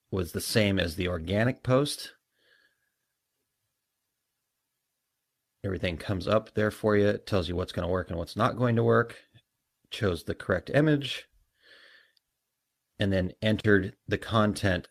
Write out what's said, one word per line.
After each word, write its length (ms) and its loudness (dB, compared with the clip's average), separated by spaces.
was 220 -4
the 80 -6
same 400 2
as 160 -2
the 140 -2
organic 540 -2
post. 500 0
Everything 320 -2
comes 320 -4
up 240 0
there 180 0
for 240 0
you. 140 4
It 180 -4
tells 220 0
you 80 -4
what's 160 -4
gonna 160 -4
work 200 -2
and 80 -6
what's 200 -8
not 200 0
going 200 2
to 60 2
work. 340 2
Chose 320 -2
the 120 -6
correct 380 -2
image 520 2
and 140 0
then 300 0
entered 520 2
the 100 0
content 720 0